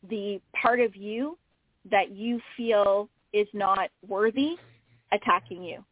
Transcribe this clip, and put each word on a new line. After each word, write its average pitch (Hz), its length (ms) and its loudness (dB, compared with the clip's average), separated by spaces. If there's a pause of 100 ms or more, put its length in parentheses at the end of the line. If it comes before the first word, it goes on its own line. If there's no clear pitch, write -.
the 202 300 -6 (200)
part 240 200 2
of 220 160 0
you 226 420 -8 (540)
that 196 200 2
you 226 280 -4 (160)
feel 208 540 2 (240)
is 208 200 2
not 196 360 0 (180)
worthy 220 480 0 (560)
attacking 190 520 0
you 175 280 -12